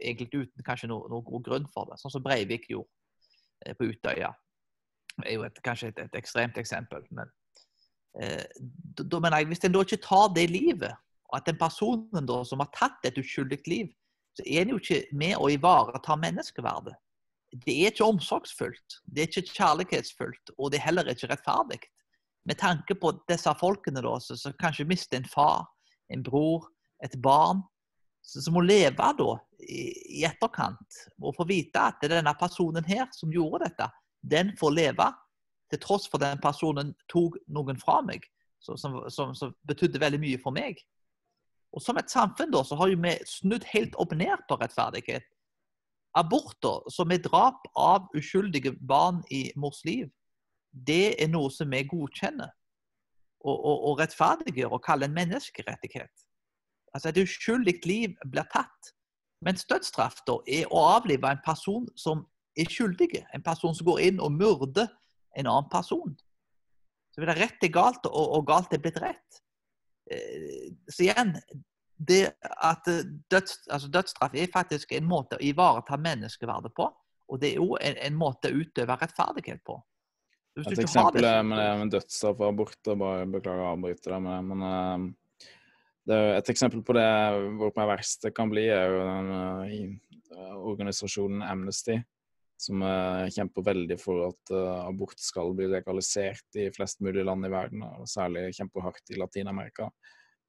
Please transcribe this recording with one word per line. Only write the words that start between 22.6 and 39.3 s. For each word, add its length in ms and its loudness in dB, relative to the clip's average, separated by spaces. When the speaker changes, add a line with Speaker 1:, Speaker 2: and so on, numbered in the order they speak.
Speaker 1:
på 160 0
disse 260 2
folkene 460 -2
da, 180 -2
som, 160 -12
som 220 -10
kanskje 260 -2
mister 320 -2
en 120 -8
far, 360 2
en 100 -6
bror, 440 0
et 180 -10
barn, 420 4
som, 240 -12
som 100 2
må 80 6
leve 460 6
da 100 2
i, 240 -8
i 80 0
etterkant, 760 -4
og 160 -4
få 120 0
vite 320 0
at 200 2
det 100 0
er 80 4
denne 200 2
personen 480 0
her 280 0
som 180 -4
gjorde 320 0
dette, 240 -4
den 380 2
får 180 4
leve, 320 4
til 100 -4
tross 300 0
for 100 -2
den 200 -2
personen 520 -2
tok 280 0
noen 300 -4
fra 240 2
meg, 220 -10
så, 160 -10
som, 220 -8
som, 280 -6